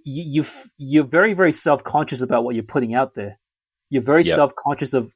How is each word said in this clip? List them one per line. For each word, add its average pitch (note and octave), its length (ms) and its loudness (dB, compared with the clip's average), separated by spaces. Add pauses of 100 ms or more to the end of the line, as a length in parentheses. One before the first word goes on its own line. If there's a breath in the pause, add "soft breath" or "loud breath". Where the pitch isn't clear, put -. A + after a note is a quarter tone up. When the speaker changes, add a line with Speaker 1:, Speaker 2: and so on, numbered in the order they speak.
Speaker 1:
you, D3 180 -10
you D3+ 200 -2
f-, - 340 -16
you're D3 260 2
very, F3+ 300 2
very F3+ 180 4
self-conscious D3 680 -2
about A#2+ 240 0
what B2 100 -4
you're A2+ 80 -4
putting A#2 320 -4
out C3 200 -2
there. G2+ 220 -10 (520)
You're C3+ 140 0
very D3+ 200 4
Speaker 2:
Yep. E3 120 2
Speaker 1:
self-conscious C#3+ 580 -2
of, B2+ 220 -2